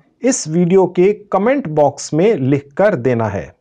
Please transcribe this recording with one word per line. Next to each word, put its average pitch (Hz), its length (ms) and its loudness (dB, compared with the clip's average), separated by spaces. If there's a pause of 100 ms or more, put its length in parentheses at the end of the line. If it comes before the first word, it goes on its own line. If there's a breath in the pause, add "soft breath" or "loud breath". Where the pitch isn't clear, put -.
(240)
इस - 240 -2
वीडियो 175 400 2
के 180 260 2
कमेंट 226 540 -2
बॉक्स 151 460 -2
में 190 220 2
लिखकर 147 600 -2
देना 117 320 -2
है। 92 340 -8